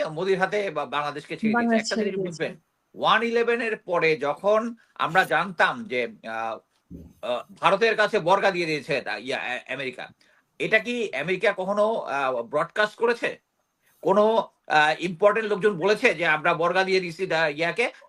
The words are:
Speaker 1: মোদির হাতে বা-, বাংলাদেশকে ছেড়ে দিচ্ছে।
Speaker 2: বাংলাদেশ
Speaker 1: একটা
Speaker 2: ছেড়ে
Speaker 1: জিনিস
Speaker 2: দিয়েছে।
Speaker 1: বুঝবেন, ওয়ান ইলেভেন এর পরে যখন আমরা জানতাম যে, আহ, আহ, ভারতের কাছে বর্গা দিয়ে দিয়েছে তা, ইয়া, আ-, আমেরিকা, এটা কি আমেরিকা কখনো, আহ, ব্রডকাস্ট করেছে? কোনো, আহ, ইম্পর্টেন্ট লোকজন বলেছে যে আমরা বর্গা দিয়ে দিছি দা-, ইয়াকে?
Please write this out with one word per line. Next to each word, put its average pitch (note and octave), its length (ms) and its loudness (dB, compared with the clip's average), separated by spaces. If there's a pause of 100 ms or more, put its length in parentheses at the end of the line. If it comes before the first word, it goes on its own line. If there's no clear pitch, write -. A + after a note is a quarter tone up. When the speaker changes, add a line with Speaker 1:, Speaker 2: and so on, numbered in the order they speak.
(120)
Speaker 1:
মোদির F3+ 280 -2
হাতে G3 320 -2
বা-, D3 140 -4
বাংলাদেশকে D3 520 -6
ছেড়ে A3 140 0
দিচ্ছে। - 20 0
Speaker 2:
বাংলাদেশ A#3 300 2
Speaker 1:
একটা B3 120 -4
Speaker 2:
ছেড়ে G#3 160 -2
Speaker 1:
জিনিস F#3+ 100 -6
Speaker 2:
দিয়েছে। E3 220 -6
Speaker 1:
বুঝবেন, - 580 -12
ওয়ান F#3+ 220 4
ইলেভেন A#3 380 0
এর A3 140 -4
পরে E3 420 0
যখন G#3 580 0 (200)
আমরা D#3+ 280 2
জানতাম E3 600 0
যে, A#2+ 240 -2 (220)
আহ, A2+ 280 -6 (640)
আহ, A#2 400 -6
ভারতের G3 340 4
কাছে G#3 240 2
বর্গা F#3+ 320 4
দিয়ে F3 140 -2
দিয়েছে D3 360 -2
তা, G#2 160 -6
ইয়া, A#2+ 220 -6
আ-, B2 340 -8
আমেরিকা, C3 360 -8 (500)
এটা F3 200 4
কি A#3 360 -4
আমেরিকা F#3 420 0
কখনো, G#3 380 0
আহ, C3 460 -2
ব্রডকাস্ট D#3+ 540 -2
করেছে? A#3 440 -2 (640)
কোনো, G#3 480 2 (180)
আহ, D3+ 320 4
ইম্পর্টেন্ট G#3 500 2
লোকজন G3+ 280 0
বলেছে G#3 360 2
যে E3 120 -2
আমরা D#3+ 280 2
বর্গা F3 300 2
দিয়ে F#3+ 160 2
দিছি F3+ 260 -4
দা-, D#3+ 300 0
ইয়াকে? E3+ 360 -2 (180)